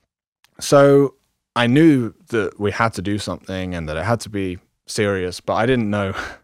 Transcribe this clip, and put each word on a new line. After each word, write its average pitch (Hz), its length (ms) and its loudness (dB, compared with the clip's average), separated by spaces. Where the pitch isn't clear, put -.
so 139 560 4
I 120 120 2
knew 131 460 4
that 104 320 -4
we 104 120 -2
had 113 220 0
to 104 80 -10
do 101 160 -4
something 92 580 -8
and 80 140 -8
that 78 80 -6
it 80 80 -6
had 113 160 -2
to - 80 -14
be 95 300 -8
serious, 95 560 -4
but 95 140 -4
I 107 100 0
didn't 120 240 0
know 101 240 -4